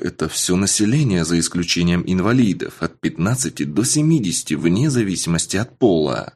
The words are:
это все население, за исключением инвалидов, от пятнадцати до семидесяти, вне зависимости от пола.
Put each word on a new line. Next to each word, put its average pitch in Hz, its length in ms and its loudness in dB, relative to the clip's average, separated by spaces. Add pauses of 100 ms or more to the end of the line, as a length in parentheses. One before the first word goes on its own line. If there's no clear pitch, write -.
это 82 240 -4
все - 280 -2
население, 104 680 2
за 85 160 0
исключением 87 680 0
инвалидов, 98 760 0
от - 180 -6
пятнадцати 85 640 -4
до 73 200 -2
семидесяти, 139 720 0
вне 87 340 2
зависимости 95 680 -2
от 104 220 -4
пола. 76 580 2